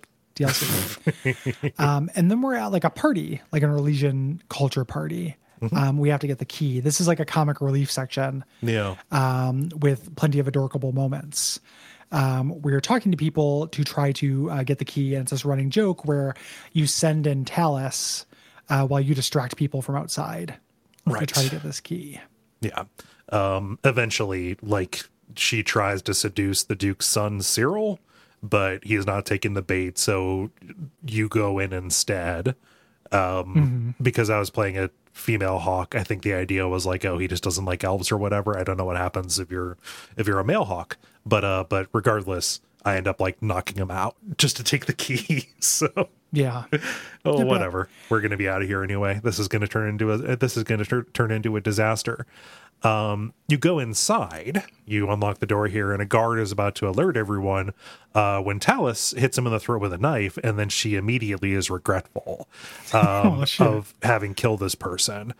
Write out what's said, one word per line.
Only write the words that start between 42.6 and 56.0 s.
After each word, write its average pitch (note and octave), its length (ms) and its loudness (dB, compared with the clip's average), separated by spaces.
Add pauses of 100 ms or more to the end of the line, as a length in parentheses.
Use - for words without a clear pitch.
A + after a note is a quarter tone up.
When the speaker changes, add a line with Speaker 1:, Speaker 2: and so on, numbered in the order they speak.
Speaker 2:
I G2+ 120 2
end F#2 120 -2
up, F#2 120 -2
like, F#2+ 200 0
knocking F#2 380 -2
him F#2 120 -4
out F#2 260 -4 (200)
just - 220 2
to B2 60 -8
take C3+ 220 0
the C#3 80 -2
key. - 600 -4
<laughs> - 60 -16
So, - 280 2 (440)
Speaker 1:
Yeah. B2+ 380 0
Speaker 2:
oh, - 20 0
Speaker 1:
Yeah, D3+ 80 0 (420)
but C#3+ 240 2
Speaker 2:
whatever. F#2+ 420 2 (220)
We're A2 100 4
gonna G#2 160 0
be G2 120 0
out F#2+ 120 0
of F#2+ 80 -2
here G2 160 0
anyway. G2 400 0
This G2+ 140 0
is G2+ 100 -2
gonna G#2 200 0
turn A2 200 -2
into G#2+ 240 0
a, A#2+ 240 0
this B2 220 0
is G#2+ 60 -2
gonna G#2+ 200 0
tur-, B2 300 -2
turn A2+ 160 2
into A2 260 0
a G#2+ 60 0
disaster. A2 640 0 (560)
Um, G#2+ 500 0 (160)
you D3 80 4
go E3 220 2
inside, A#2 840 -2 (200)
you G#2 240 0
unlock G#2 300 0
the A2+ 80 -2
door G#2 220 2
here, G2+ 260 0
and G2 80 -2